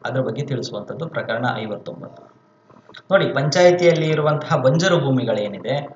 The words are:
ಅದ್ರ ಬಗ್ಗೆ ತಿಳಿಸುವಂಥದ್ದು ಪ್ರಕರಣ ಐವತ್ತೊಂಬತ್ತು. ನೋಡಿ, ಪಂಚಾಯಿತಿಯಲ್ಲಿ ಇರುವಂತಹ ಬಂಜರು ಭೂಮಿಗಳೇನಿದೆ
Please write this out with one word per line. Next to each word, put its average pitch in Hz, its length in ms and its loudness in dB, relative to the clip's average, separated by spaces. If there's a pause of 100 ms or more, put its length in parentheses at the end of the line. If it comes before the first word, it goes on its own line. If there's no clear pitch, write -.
ಅದ್ರ 123 160 -2
ಬಗ್ಗೆ 135 240 -4
ತಿಳಿಸುವಂಥದ್ದು 113 600 -8
ಪ್ರಕರಣ 117 380 -6 (100)
ಐವತ್ತೊಂಬತ್ತು. - 840 -12 (760)
ನೋಡಿ, 190 220 4
ಪಂಚಾಯಿತಿಯಲ್ಲಿ 165 720 4
ಇರುವಂತಹ 151 480 0
ಬಂಜರು 160 440 2
ಭೂಮಿಗಳೇನಿದೆ 113 760 -2 (200)